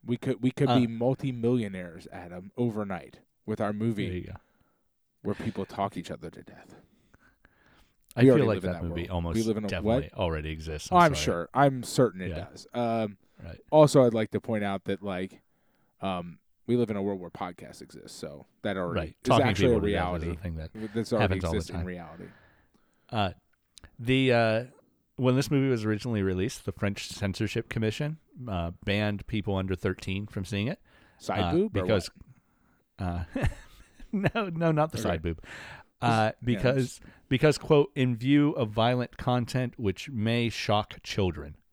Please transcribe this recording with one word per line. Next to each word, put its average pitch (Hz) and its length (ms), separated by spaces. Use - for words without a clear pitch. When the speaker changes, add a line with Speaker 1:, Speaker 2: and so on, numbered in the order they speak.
Speaker 1:
We 120 120
could, 127 240
we 127 100
could 139 180
Speaker 2:
Uh, 123 100
Speaker 1:
be 120 80
multimillionaires, 117 1200
Adam, 90 460
overnight 104 640
with 107 140
our 104 140
movie 110 340
Speaker 2:
There 92 100
you 87 100
go. - 60
Speaker 1:
where 101 120
people 98 300
talk 98 320
each 87 140
other 85 180
to - 140
death. - 320
Speaker 2:
I 120 60
Speaker 1:
We 127 60
Speaker 2:
feel 131 60
Speaker 1:
already 110 140
Speaker 2:
like 107 80
Speaker 1:
live 92 100
in 92 80
Speaker 2:
that 82 80
Speaker 1:
that 85 60
Speaker 2:
movie 85 140
Speaker 1:
world. 82 100
Speaker 2:
almost 85 240
Speaker 1:
We 113 80
live 110 140
in 107 80
a - 20
Speaker 2:
definitely 101 420
Speaker 1:
what? - 40
Speaker 2:
already 80 380
exists. 78 400
Speaker 1:
Oh, 180 60
Speaker 2:
I'm 175 100
Speaker 1:
I'm 143 80
Speaker 2:
sorry. - 80
Speaker 1:
sure. 85 300
I'm 131 300
certain 98 380
it 85 80
Speaker 2:
Yeah. 80 200
Speaker 1:
does. - 240
Um, 113 440
Speaker 2:
Right. - 160
Speaker 1:
also, 147 340
I'd 113 80
like 110 180
to 101 100
point 107 240
out 98 200
that, 98 160
like, 95 400
um, 90 380
we 120 80
live 117 140
in 104 80
a 98 40
world 98 200
where 85 80
podcasts - 520
exist, - 360
so 71 280
that 101 140
already 87 220
Speaker 2:
Right. 80 100
Speaker 1:
is - 140
Speaker 2:
Talking 127 240
Speaker 1:
actually 107 180
a 127 40
Speaker 2:
people 110 180
to 101 40
death 90 260
is 78 60
a - 20
Speaker 1:
reality. 85 160
Speaker 2:
thing 87 140
that 80 160
Speaker 1:
That's 113 200
already 110 100
Speaker 2:
happens 95 220
all 82 60
the 104 60
Speaker 1:
exists 85 120
in 87 80
Speaker 2:
time. 85 80
Speaker 1:
reality. 87 400
Speaker 2:
Uh, 101 220
the, 131 360
uh, 117 320
when 127 200
this 139 140
movie 139 200
was 113 160
originally 110 360
released, 95 440
the 98 80
French - 340
Censorship 104 640
Commission, 135 480
uh, 87 240
banned 104 440
people 104 280
under 95 200
thirteen 98 520
from 98 180
seeing 101 220
it. 170 140
Speaker 1:
Side - 240
Speaker 2:
Uh, 87 120
Speaker 1:
boob 190 240
or 95 40
Speaker 2:
because, 95 280
Speaker 1:
what? 98 100
Speaker 2:
uh, 87 160
<laughs> - 800
no, 202 380
no, 165 240
not 156 180
the - 60
Speaker 1:
Okay. 110 60
Speaker 2:
side 85 180
boob. 82 200
Speaker 1:
Just, - 80
Speaker 2:
Uh, 120 60
Speaker 1:
yeah, 110 60
Speaker 2:
because, 123 560
Speaker 1:
just - 20
Speaker 2:
because, 143 280
quote, - 380
"in 127 220
view 143 340
of 123 180
violent 120 480
content 123 640
which 101 300
may 117 400
shock - 540
children." 80 520